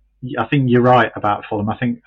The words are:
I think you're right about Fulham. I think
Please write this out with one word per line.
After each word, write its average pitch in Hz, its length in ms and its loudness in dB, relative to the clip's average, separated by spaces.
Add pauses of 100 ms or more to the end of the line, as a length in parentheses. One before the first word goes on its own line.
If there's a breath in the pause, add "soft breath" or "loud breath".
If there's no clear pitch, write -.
(380)
I 117 100 -2
think 135 220 0
you're 123 120 4
right 123 340 4
about 104 340 -4
Fulham. 104 200 -4
I 101 80 -6
think 120 300 -6